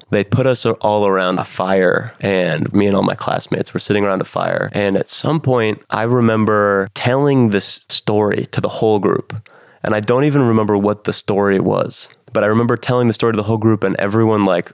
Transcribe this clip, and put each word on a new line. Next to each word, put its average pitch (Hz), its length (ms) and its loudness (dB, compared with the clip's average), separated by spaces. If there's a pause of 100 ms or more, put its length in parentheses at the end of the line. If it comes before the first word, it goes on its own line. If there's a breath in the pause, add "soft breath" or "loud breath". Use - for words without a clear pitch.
they 104 160 0
put 127 220 0
us 123 180 0
all 107 420 0
around 92 320 0
a 92 60 -4
fire, 92 720 0
and 90 540 -2
me 101 140 2
and 98 100 2
all 98 60 0
my 98 120 -2
classmates - 580 -6
were 196 60 -4
sitting - 240 0
around 135 180 -2
a - 40 -6
fire. 90 480 -4
And 98 240 -2
at - 100 -4
some - 320 -2
point, 120 420 0 (100)
I 107 120 -2
remember 107 920 2
telling 131 580 2
this - 360 -2
story 104 600 0
to - 120 -8
the - 80 0
whole 107 320 0
group. 90 340 -2 (500 loud breath)
And 107 120 -2
I 107 60 -2
don't 120 240 2
even 143 160 2
remember 110 360 2
what 101 280 0
the - 80 -4
story 101 480 0
was. - 480 -2 (240)
But 107 120 2
I - 20 2
remember 117 300 0
telling 123 320 0
the 110 40 0
story 117 200 0
to 107 40 -2
the 107 60 0
whole 110 140 -2
group 107 260 2
and 95 140 0
everyone, 107 480 2
like, 87 280 0